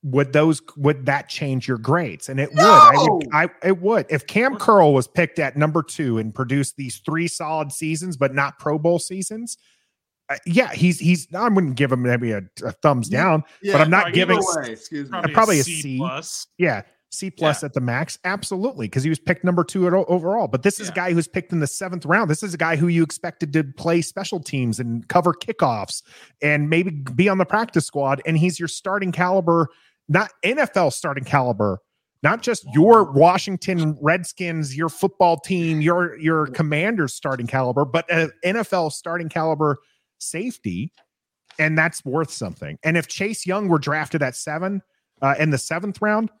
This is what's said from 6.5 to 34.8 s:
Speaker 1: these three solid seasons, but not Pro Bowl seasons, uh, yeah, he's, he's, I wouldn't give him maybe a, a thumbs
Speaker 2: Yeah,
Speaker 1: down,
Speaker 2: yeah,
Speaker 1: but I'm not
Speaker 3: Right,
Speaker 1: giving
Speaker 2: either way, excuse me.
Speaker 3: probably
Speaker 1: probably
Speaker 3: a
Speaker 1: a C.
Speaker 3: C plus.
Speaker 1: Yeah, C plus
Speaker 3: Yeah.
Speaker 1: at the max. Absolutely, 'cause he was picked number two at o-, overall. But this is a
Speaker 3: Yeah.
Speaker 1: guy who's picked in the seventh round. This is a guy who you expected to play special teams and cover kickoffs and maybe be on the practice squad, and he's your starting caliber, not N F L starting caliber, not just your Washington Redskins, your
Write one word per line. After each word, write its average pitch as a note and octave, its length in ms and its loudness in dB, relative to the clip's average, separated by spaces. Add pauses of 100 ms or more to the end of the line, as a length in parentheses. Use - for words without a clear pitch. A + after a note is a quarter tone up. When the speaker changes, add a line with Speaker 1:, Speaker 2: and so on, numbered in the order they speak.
Speaker 1:
these C3 220 -10
three D#3+ 300 -4
solid D#3 420 -6
seasons, D#3+ 460 -6
but C3 180 0
not C#3 240 -2
Pro D3+ 200 -2
Bowl E3+ 200 2
seasons, G#3+ 600 -10 (720)
uh, C#3 60 -6 (100)
yeah, E3+ 260 2
he's, E3+ 280 2
he's, E3+ 340 2
I G#3+ 140 0
wouldn't F#3 280 2
give C#3+ 160 2
him B2+ 100 0
maybe B2 300 0
a, G2+ 100 -4 (220)
a A2+ 80 -4
thumbs C3+ 380 0
Speaker 2:
Yeah, D#3 140 0
Speaker 1:
down, D#3+ 200 2 (180)
Speaker 2:
yeah, G3+ 100 -4
Speaker 1:
but F#3 100 6
I'm D#3 80 4
not F#3+ 140 4
Speaker 3:
Right, - 100 -4
Speaker 1:
giving F3+ 240 2
Speaker 2:
either D#3+ 240 -2
way, A#2 100 -10
excuse C#3+ 380 -10
me. - 0 -
Speaker 3:
probably E3 240 -4
Speaker 1:
probably G#3+ 240 4
Speaker 3:
a - 20 4
Speaker 1:
a C3 40 2
C. D#3+ 180 -6
Speaker 3:
C C3+ 160 -6
plus. C3 480 -8 (100)
Speaker 1:
Yeah, C3+ 260 0 (280)
C F#3+ 220 -10
plus D3+ 300 0
Speaker 3:
Yeah. D#3 40 -8
Speaker 1:
at C3 80 -10
the C#3 60 0
max. B2 440 -4
Absolutely, G3+ 640 -6
'cause C3+ 140 -4
he D3 80 -2
was D#3 80 -2
picked - 260 -2
number F3 200 2
two F#3 240 0
at E3+ 40 2
o-, F#3 120 2
overall. F3+ 440 0
But B2 140 -4
this G3+ 180 0
is G#3 80 -10
a E3+ 40 -10
Speaker 3:
Yeah. - 20 -16
Speaker 1:
guy F3+ 180 -2
who's E3+ 160 2
picked - 240 -8
in F3 80 -2
the D3 60 0
seventh F3+ 400 -8
round. F3+ 240 0
This D#3 140 -2
is F#3 100 -8
a - 40 -10
guy E3 180 0
who D#3+ 120 2
you E3 140 2
expected D#3+ 520 -6
to D#3 100 2
play E3 360 -2
special F#3 400 -8
teams B2 400 -4
and A#2 280 -6
cover F3 260 2
kickoffs A#2+ 680 -4 (380)
and D3 300 0
maybe E3+ 200 0
be C#3 380 -2
on F#3+ 100 0
the F#3 60 2
practice G#3+ 400 -2
squad, C#3 400 -2
and D#3+ 140 0
he's F3 220 0
your E3+ 80 -6
starting G3 420 -4
caliber, E3+ 560 2 (420)
not F#3 220 2 (140)
N B3 160 0
F - 160 -2
L D#3+ 160 2
starting C#3 320 -6
caliber, A2 540 0 (440)
not G3 200 2
just A#3+ 300 -4
your F#3 380 8
Washington E3+ 880 2
Redskins, D#3+ 760 -2
your D#3+ 140 -2